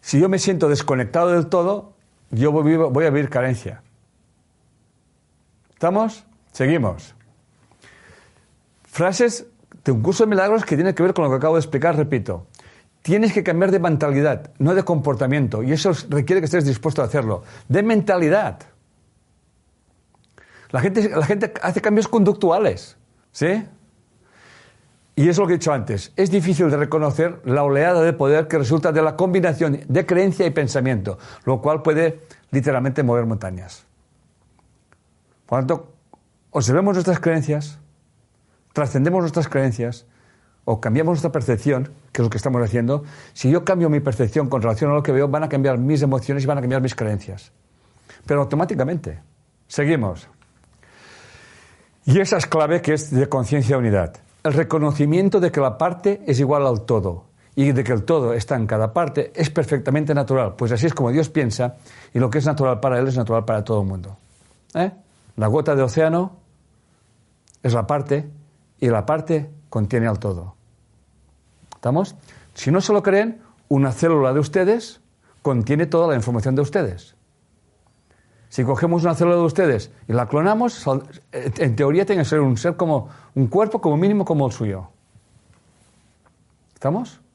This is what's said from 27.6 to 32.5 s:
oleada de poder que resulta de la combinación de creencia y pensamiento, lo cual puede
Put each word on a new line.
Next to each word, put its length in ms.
oleada 380
de 120
poder 340
que 100
resulta 360
de 80
la 160
combinación 680
de 200
creencia 400
y 60
pensamiento, 680
lo 160
cual 220
puede 400